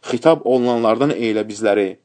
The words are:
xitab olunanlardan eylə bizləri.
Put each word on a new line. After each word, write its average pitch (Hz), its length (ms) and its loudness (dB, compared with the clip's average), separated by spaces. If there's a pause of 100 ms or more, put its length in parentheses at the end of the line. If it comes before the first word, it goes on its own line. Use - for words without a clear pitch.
(120)
xitab 156 320 2
olunanlardan 120 680 0
eylə 107 360 -2
bizləri. 104 420 0 (160)